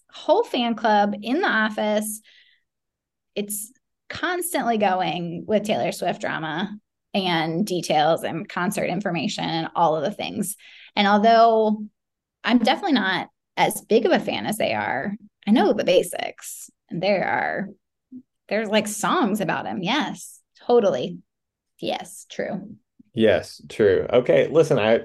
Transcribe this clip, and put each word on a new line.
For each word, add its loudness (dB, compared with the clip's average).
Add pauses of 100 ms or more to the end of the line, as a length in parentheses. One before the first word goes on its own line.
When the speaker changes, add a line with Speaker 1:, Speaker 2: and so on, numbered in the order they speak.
Speaker 1:
whole 2
fan -2
club 2
in -2
the 0
office. -2 (1120)
It's -8 (360)
constantly -2
going -2
with 2
Taylor -2
Swift -4
drama -6 (360)
and 0
details 2
and -6
concert -4
information -4
and -4
all 2
of -2
the -2
things. -6 (380)
And 4
although 6 (600)
I'm 4
definitely 0
not 0 (260)
as 2
big 2
of 2
a 4
fan -6
as -4
they 0
are, -4 (280)
I 0
know 4
the -2
basics. -4 (180)
And -6
there 0
are, -2 (800)
there's, -2
like, 0
songs -2
about -4
him. -6
Yes, -6 (260)
totally. 2 (600)
Yes, -8
true. -10 (400)
Speaker 2:
Yes, 2
true. 2
Okay, 4
listen, 2
I, 4